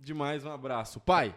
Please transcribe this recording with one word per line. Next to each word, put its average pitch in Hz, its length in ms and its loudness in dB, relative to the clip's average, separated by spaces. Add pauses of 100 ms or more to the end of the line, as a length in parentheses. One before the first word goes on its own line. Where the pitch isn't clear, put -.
demais, 147 440 -4
um 151 60 -10
abraço. 131 480 -6
Pai. 139 380 4